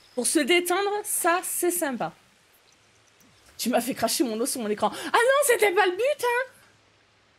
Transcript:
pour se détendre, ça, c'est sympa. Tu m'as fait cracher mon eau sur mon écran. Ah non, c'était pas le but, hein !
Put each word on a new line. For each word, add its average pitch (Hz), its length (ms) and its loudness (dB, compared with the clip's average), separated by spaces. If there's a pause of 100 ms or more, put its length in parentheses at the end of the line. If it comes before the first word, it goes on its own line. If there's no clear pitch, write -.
(140)
pour 240 140 -2
se - 120 2
détendre, 349 520 2 (120)
ça, 349 400 0
c'est - 280 -2
sympa. 254 400 -4 (1500)
Tu - 120 -4
m'as 254 100 2
fait 240 140 -2
cracher - 320 0
mon 220 160 -2
eau 240 40 0
sur 277 160 -6
mon 214 80 -4
écran. 214 240 0
Ah - 240 -2
non, 539 280 4
c'était 415 260 4
pas 381 140 4
le 359 80 0
but, 508 300 -2
hein ! 494 280 -2 (880)